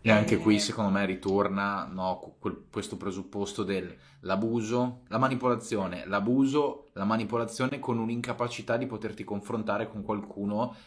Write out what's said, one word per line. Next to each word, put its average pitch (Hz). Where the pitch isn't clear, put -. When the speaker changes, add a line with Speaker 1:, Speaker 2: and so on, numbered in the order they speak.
Speaker 1:
E 113
anche 107
qui, 107
Speaker 2:
Eh, -
Speaker 1:
secondo 104
me, 98
ritorna, 98
no, 92
qu-, -
quel, -
questo 104
presupposto 98
del 92
l'abuso, 113
la 113
manipolazione, 117
l'abuso, 131
la 98
manipolazione 117
con 120
un'incapacità 117
di 131
poterti 107
confrontare 107
con 104
qualcuno 104